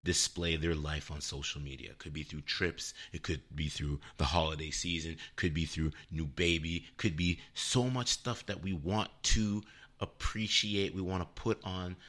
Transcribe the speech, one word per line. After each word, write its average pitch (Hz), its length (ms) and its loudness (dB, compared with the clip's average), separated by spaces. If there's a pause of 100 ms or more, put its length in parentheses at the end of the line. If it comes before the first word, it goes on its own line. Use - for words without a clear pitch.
display 85 540 2
their 80 180 4
life 76 380 -2
on 73 80 -6
social 71 400 -6
media. 69 300 -8
It - 80 -18
could - 140 -10
be 76 120 -6
through 76 160 -8
trips. - 520 -2 (200)
It 78 100 -6
could 78 180 -2 (140)
be 76 140 0
through 71 320 -2 (160)
the 78 80 2
holiday 78 480 2
season. 82 460 -2 (180)
Could 82 180 2
be 82 100 4
through 80 280 0 (180)
new 80 160 -2
baby. 82 600 2 (100)
Could 87 200 2
be 87 220 4 (160)
so 127 340 2
much 127 200 0
stuff - 380 -2
that 95 180 -6
we 95 80 0
want 90 380 0 (120)
to 104 400 4 (380)
appreciate, 104 920 0
we 95 100 -2
want 90 200 0
to - 180 -8
put - 240 0
on 92 300 -6 (140)